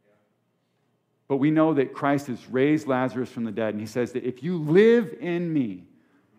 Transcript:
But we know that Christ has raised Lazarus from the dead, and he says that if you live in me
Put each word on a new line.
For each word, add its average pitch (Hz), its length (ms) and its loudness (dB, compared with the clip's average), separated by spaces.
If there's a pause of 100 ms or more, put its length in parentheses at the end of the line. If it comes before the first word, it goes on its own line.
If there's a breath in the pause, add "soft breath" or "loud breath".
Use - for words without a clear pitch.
(1300)
But 139 100 0
we 147 120 2
know 156 220 4
that 135 220 0
Christ 143 320 -2
has 120 240 -10
raised 147 360 0
Lazarus 127 460 -2
from 117 120 -8
the 113 60 -6
dead, 110 220 -4
and 104 80 -6
he 107 60 -8
says 117 260 -4
that 120 120 -6
if 123 180 -8
you 175 160 -4
live 202 600 4
in 170 320 -4
me 131 360 -4 (520 soft breath)